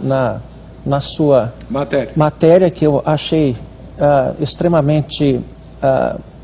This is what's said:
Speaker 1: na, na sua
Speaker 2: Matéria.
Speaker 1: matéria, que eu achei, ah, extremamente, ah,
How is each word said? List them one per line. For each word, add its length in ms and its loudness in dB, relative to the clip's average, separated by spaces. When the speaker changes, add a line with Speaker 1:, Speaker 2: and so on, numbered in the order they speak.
Speaker 1:
na, 360 -2
na 140 0
sua 520 2
Speaker 2:
Matéria. 480 -4
Speaker 1:
matéria, 540 4
que 160 -2
eu 180 2
achei, 520 0
ah, 400 2
extremamente, 1000 0
ah, 340 0